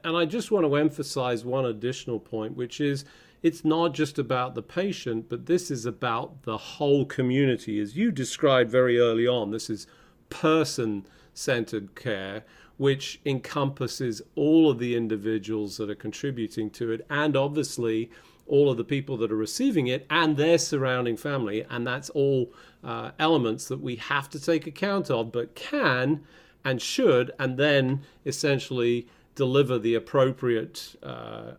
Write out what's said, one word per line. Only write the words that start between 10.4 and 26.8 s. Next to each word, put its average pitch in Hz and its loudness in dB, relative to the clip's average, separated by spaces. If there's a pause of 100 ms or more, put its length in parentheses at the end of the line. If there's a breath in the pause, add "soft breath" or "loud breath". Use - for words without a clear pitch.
care, 101 -6 (340 soft breath)
which 139 0
encompasses 135 -4 (100)
all 156 6
of 117 0
the 120 0
individuals 107 -2
that 104 -4
are 101 -10
contributing 113 -6
to 117 -6
it, 113 -6
and 147 0
obviously 127 -2 (380 loud breath)
all 139 6
of 117 0
the 117 -4
people 139 -4
that 107 -2
are 110 0
receiving 160 0
it 131 -2
and 156 4
their 160 4
surrounding 127 0
family. 113 -4
And 120 -6
that's 135 -6
all, 139 2 (320 loud breath)
uh, 117 -8
elements 135 2
that 135 -6
we 127 -6
have 143 -4
to 151 -10
take 160 0
account 196 -4
of, 117 0
but 120 -6
can 147 0 (400 soft breath)
and 131 -2